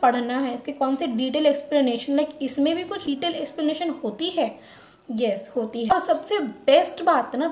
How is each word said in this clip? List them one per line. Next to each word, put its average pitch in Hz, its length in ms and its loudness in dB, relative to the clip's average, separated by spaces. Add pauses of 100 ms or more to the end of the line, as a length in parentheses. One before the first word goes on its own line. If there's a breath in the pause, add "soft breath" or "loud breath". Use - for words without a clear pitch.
पढ़ना 247 380 2
है, 254 160 -2
इसके 269 180 -8
कौन 269 220 0
से 311 120 -2
detail 262 380 0
explanation, 277 720 2
like 294 260 0
इसमें 285 340 2
भी 359 80 -4
कुछ 392 220 -8
detail 311 300 -2
explanation 311 680 -2
होती 233 260 -4
है? 302 220 0 (640 loud breath)
यस, 214 420 -2
होती 233 300 -4
है। 220 60 -2
और 359 80 4
सबसे 403 400 0
best 294 640 2
बात 294 320 2
ना 294 160 0